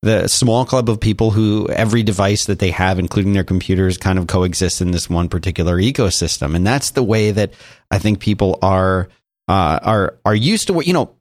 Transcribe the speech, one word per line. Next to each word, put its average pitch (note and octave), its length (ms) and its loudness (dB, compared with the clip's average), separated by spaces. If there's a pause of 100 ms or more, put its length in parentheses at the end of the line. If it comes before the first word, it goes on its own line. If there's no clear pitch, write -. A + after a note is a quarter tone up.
the G2 280 0
small B2 340 2
club B2 240 0
of A2 140 0
people A2 300 0
who G#2 360 0
every A2+ 360 0
device G2+ 420 0
that G2 140 -2
they F#2 120 0
have, F#2 280 0
including G2 340 0
their G2 100 2
computers, F#2 540 0
kind F#2+ 200 0
of F2+ 100 -2
coexists F#2 520 0
in F2+ 120 0
this F2 180 -4
one F2 180 0
particular F2 480 -2
ecosystem. F#2 800 0
And F2+ 100 2
that's C3 260 -2
the C3 120 0
way G#2+ 280 0
that G2+ 200 0 (400)
I G2+ 80 0
think G#2+ 220 0
people G2+ 400 0
are, F#2 480 0 (400)
uh, F2+ 340 2
are, G2+ 420 0
are G#2+ 100 2
used D#3 320 0
to G3 60 0
what, E3 140 -2
you F3+ 60 2
know, D3+ 280 -2